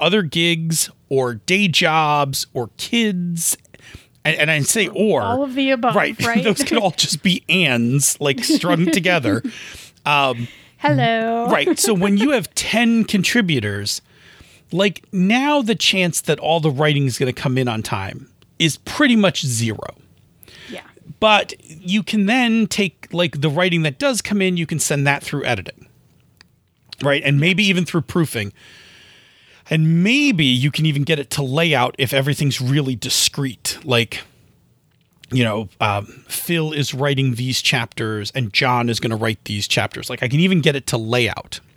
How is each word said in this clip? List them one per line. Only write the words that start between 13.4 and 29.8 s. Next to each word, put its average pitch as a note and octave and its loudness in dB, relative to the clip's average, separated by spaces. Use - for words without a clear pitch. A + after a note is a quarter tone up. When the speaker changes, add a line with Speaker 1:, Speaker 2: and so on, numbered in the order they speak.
Speaker 1:
like, F#3+ 0
now B3 2
the G#3+ 0
chance F3+ 0
that D3+ 0
all E3 0
the D#3+ 2
writing C#3+ 2
is A#2+ -2
gonna B2+ 0
come B2+ -2
in B2+ 0
on A2 -4
time - -6
is D#3+ 2
pretty B3 2
much G3 2
zero. A2+ -4
Speaker 2:
Yeah. - -14
Speaker 1:
But G#3 2
you F3+ -4
can G#3 0
then A3+ 2
take, - -4
like, E3+ -2
the C#3 0
writing E3+ 2
that D3+ -2
does C4 -2
come G#3 -2
in, F#3 2
you E3 -2
can D#3+ -4
send C#3+ 0
that C#3 2
through C#3+ -6
editing. - -6
Right? C#3+ 0
And C#3 2
maybe F#3 2
even F#3 2
through E3 -2
proofing. A#2 -2
And D#3+ 2